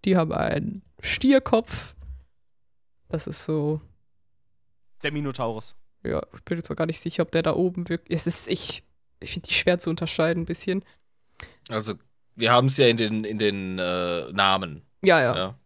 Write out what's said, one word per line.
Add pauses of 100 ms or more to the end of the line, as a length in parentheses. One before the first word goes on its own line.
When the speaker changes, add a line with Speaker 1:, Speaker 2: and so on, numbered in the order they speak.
Speaker 1:
die
haben
einen (180)
Stierkopf. (1120)
Das
ist
so (1200)
Speaker 2:
Der
Minotaurus. (280)
Speaker 1:
Ja, (120)
ich
bin
jetzt
auch
gar
nicht
sicher,
ob
der
da
oben
wirklich,
es
ist,
ich, (380)
ich
find
die
schwer
zu
unterscheiden
ein
bisschen. (840)
Speaker 3:
Also, (400)
wir
haben's
ja
in
den,
in
den,
äh,
Namen. (200)
Speaker 1:
Ja,
ja.
Speaker 3:
Ja.